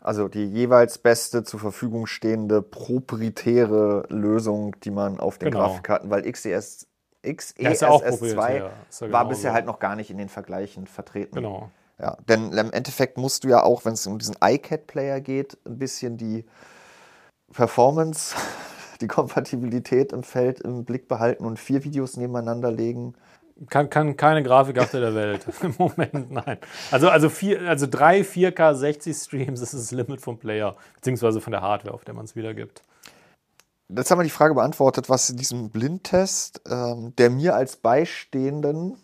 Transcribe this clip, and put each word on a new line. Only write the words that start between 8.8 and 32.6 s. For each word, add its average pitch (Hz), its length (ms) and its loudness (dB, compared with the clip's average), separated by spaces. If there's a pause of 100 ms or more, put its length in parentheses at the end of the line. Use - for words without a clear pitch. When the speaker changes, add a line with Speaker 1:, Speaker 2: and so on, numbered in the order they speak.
Speaker 2:
Ist - 140 -16
ja 110 100 -6
Speaker 1:
war 120 100 4
Speaker 2:
genauso. 117 80 0
Speaker 1:
bisher 117 240 -2
halt 117 120 0
noch 113 140 -8
gar 101 160 -4
nicht 107 160 -12
in 92 80 -10
den 98 100 -10
Vergleichen 95 560 -10
vertreten. - 480 -10
Speaker 2:
Genau. 101 380 -8 (280)
Speaker 1:
Ja, - 180 -6 (120)
denn 110 220 4
im 107 200 0
Endeffekt 127 460 -2
musst 131 260 -2
du 131 40 -2
ja 123 160 8
auch, 120 200 4
wenn 113 100 -2
es 110 120 -6
um 101 140 -8
diesen 107 200 -8
iCAD-Player 139 840 0
geht, 139 440 -6
ein 120 140 -12
bisschen 127 380 -6
die 113 280 -6 (1080)
Performance, 151 840 2 (320)
<laughs> - 340 -16
die 113 60 -4
Kompatibilität 127 1040 -2
im 127 80 -8
Feld 127 380 -2
im 120 260 -8
Blick 123 220 -8
behalten 117 380 -2
und 110 120 -6
vier 135 260 -2
Videos 139 320 -6
nebeneinander 120 560 -4
legen. 120 440 -6 (560)
Speaker 2:
Kann, 143 180 2
kann 151 280 0
keine 151 260 4
Grafikkarte 127 560 4
der 113 160 0
Welt. 104 380 -2
<laughs> - 100 -12
Im 170 160 -4
Moment, 147 520 -2
nein. 127 280 -8 (320)
Also, 143 180 6
also 160 180 6
vier, 180 400 -2
also 143 220 0
drei 170 340 6
vier 180 280 0
K 160 240 4
sechzig 147 420 -4
Streams, 131 440 -8
das 120 120 -10
ist 123 120 -8
das - 60 -10
Limit 123 300 -6
vom 120 160 -10
Player, 107 380 -4 (180)
beziehungsweise 113 480 0
von - 80 -12
der 98 140 -4
Hardware, 101 320 -4
auf 113 100 -20
der 117 80 -14
man's 113 220 -16
wiedergibt. 110 480 -12 (1080)